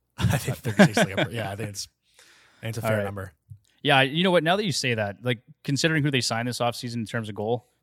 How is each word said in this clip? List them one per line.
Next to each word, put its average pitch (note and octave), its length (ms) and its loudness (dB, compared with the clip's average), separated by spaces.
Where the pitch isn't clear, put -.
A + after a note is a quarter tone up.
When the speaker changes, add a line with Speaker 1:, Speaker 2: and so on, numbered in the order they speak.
Speaker 1:
<laughs> - 120 -20
I - 80 0
think - 200 -4
thirty-six - 400 4
is, C3 180 2
like, E3+ 120 0
a, E2+ 40 -16
yeah, G#2+ 200 -6
I G#2 40 -8
think G#2+ 140 -6
it's, G2+ 180 -12
I - 60 -20
think A2+ 100 -6
it's - 40 -8
a - 20 -6
Speaker 2:
All A2+ 80 0
Speaker 1:
fair A2 80 2
Speaker 2:
right. G2+ 60 -2
Speaker 1:
number. G2 300 -8
Speaker 2:
Yeah, C#3 180 6
you C#3+ 220 2
know F#3+ 80 4
what? E3+ 120 4
Now E3+ 140 2
that A3 80 -2
you F3 60 0
say B2+ 220 -2
that, G2+ 300 -2
like, B2 160 -2
considering D#3 400 0
who D3 80 2
they C3 100 2
signed A#2 260 -2
this A#2+ 120 -6
offseason A#2+ 360 -2
in A#2 100 -6
terms A2 240 -6
of G#2 60 -10
goal, A2 320 -4